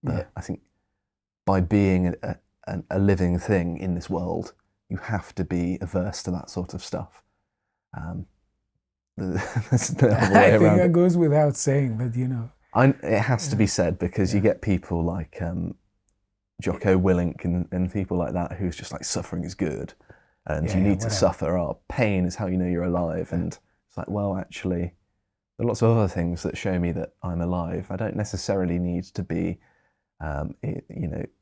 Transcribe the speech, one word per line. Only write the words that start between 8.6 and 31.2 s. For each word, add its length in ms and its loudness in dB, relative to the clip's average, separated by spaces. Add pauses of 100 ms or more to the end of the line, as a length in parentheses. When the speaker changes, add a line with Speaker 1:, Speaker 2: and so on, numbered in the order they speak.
Speaker 1:
the, 80 -6
<laughs> 460 -4
that's 180 0
the 220 2
other 40 4
Speaker 2:
<laughs> 220 2
I 40 8
Speaker 1:
way 100 8
Speaker 2:
think 120 6
Speaker 1:
around. 140 6
Speaker 2:
that 140 4
goes 260 4
without 380 4
saying, 420 0
but, 180 -2
you 120 -2
know. 220 -4 (240)
Speaker 1:
I, 120 6 (180)
it 180 2
has 280 0
to 60 -2
be 100 4
Speaker 2:
Yeah. 40 2
Speaker 1:
said, 300 0
because 340 0
you 60 4
Speaker 2:
Yeah. 120 0
Speaker 1:
get 100 -2
people 420 0
like, 380 -4
um, 340 -6 (840)
Jocko 360 2
Willink 460 2
and, 280 -2
and 200 -2
people 260 -4
like 160 -2
that 200 -4
who's 240 -4
just 140 -14
like, 120 -10
"Suffering 400 -6
is 120 -10
good, 400 -6 (500)
and 220 2
Speaker 2:
Yeah, 100 0
Speaker 1:
you 60 4
Speaker 2:
yeah, 60 6
Speaker 1:
need 100 2
to 80 -4
Speaker 2:
whatever. 80 -2
Speaker 1:
suffer, 420 2
or 220 -2 (100)
pain 360 2
is 100 -2
how 100 -4
you 120 -2
know 100 0
you're 160 0
alive." 480 -2
Speaker 2:
Yeah. 80 -2
Speaker 1:
And 200 -6 (280)
it's 100 -14
like, 120 -8
well, 280 -2
actually, 560 -4 (640)
there 80 -2
are 20 2
lots 140 0
of 160 6
other 100 4
things 360 -2
that 120 -4
show 220 -2
me 140 2
that 220 -6 (100)
I'm 180 -4
alive. 480 -4
I 60 -8
don't 200 -4
necessarily 600 -2
need 280 -2
to 180 -8
be, 360 -4 (600)
um, 340 -6 (100)
i-, 240 -6
you 200 -8
know 180 -6 (160)